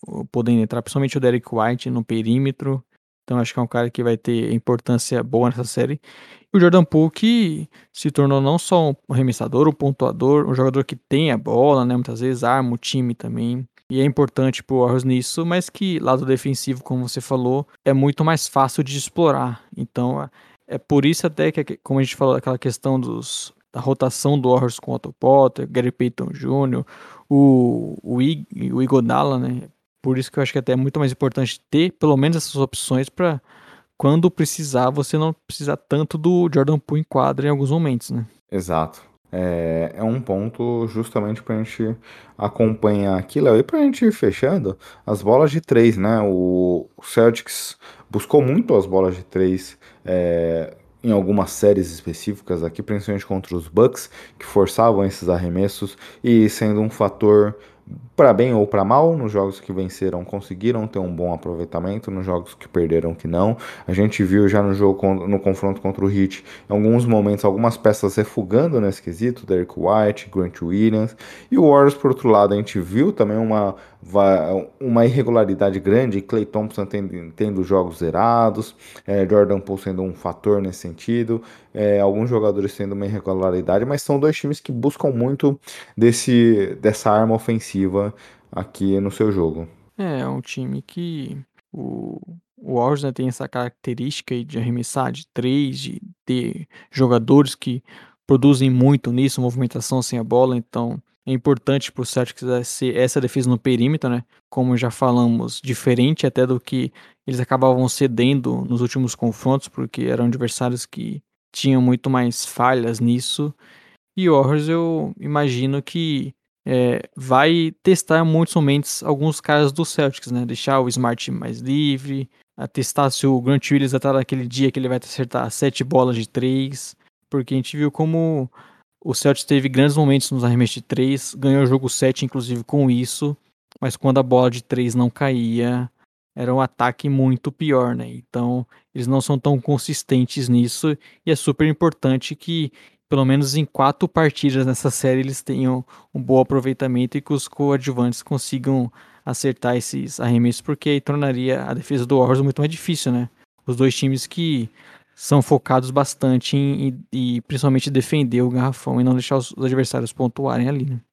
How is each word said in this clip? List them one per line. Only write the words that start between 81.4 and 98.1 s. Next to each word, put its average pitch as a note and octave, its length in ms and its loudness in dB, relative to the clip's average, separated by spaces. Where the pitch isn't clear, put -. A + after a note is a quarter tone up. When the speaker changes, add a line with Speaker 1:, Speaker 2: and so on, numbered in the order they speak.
Speaker 2:
é, G2+ 220 2
alguns G#2 280 2
jogadores G#2 480 0
tendo G2 160 -8
uma G2+ 140 -6
irregularidade, F#2+ 800 -2
mas C#3+ 180 -4
são C#3+ 160 0
dois D#3 180 2
times C#3+ 220 -6
que - 140 -12
buscam C3+ 400 -2
muito C3+ 480 0
desse, A#2 840 4
dessa G#2+ 280 0
arma A2 280 4
ofensiva G2+ 760 -2
aqui F#2+ 480 -2
no G2 140 -2
seu A2 180 0
jogo. E2 380 -2
Speaker 1:
É, D#3+ 240 -4
é C3 60 -6
um C3 140 -8
time C3+ 420 -8
que D#3+ 560 -10
o, - 480 -10
o C3+ 180 -8
Warriors, C3+ 300 0
né, C3 80 -4
tem B2+ 160 -4
essa C3 200 -8
característica B2 840 -8
aí A#2+ 80 -4
de C3+ 160 -10
arremessar A#2+ 540 -4
de - 200 -16
três, C3 460 -2
de - 240 -12
ter B2+ 400 -6
jogadores C3 640 4
que B2+ 260 -8